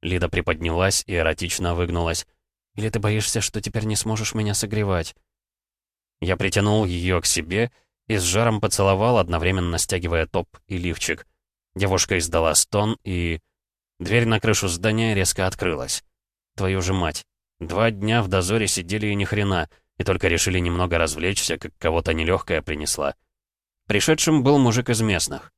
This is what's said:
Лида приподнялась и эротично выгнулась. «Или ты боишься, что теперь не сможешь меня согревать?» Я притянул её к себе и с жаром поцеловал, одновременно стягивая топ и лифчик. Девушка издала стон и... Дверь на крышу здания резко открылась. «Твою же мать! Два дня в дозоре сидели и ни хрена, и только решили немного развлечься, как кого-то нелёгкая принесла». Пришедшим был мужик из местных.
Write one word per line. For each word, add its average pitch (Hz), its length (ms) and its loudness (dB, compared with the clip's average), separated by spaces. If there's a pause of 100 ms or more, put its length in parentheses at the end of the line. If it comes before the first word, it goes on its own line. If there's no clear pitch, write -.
Лида 87 280 0
приподнялась 85 760 0
и 87 100 -6
эротично 85 600 -2
выгнулась. 85 500 -2 (500)
«Или 107 140 -4
ты 110 100 -4
боишься, 107 420 -2
что - 200 -4
теперь 107 240 -4
не 107 100 -2
сможешь 110 380 -4
меня 107 200 0
согревать?» 101 640 -2 (1040)
Я 90 160 0
притянул 104 480 2
её 90 360 0
к - 40 -8
себе 92 460 -2 (360)
и 110 100 0
с 90 60 0
жаром 107 380 2
поцеловал, 101 560 2
одновременно 87 600 0
стягивая 85 500 -2
топ 87 200 -4 (200)
и 95 100 -6
лифчик. 85 500 -4 (480)
Девушка 95 420 0
издала 82 380 2
стон 104 480 0
и... 85 360 -4 (600)
Дверь 107 260 0
на 110 140 2
крышу 101 300 2
здания 107 440 0
резко 95 320 0
открылась. 82 600 -4 (500)
«Твою 95 260 0
же 92 120 0
мать! 85 320 -2 (340)
Два 92 320 0
дня 107 320 0
в 92 60 -2
дозоре 98 360 0
сидели 98 420 -2
и 104 80 -2
ни 101 100 0
хрена, 98 440 0 (280)
и - 80 -4
только 92 240 0
решили 90 300 2
немного 87 380 0
развлечься, 82 600 -2
как - 200 -14
кого-то 82 360 0
нелёгкая 82 480 0
принесла». 76 540 -4 (720)
Пришедшим 151 540 4
был 131 160 6
мужик 120 320 4
из 113 120 2
местных. - 560 -2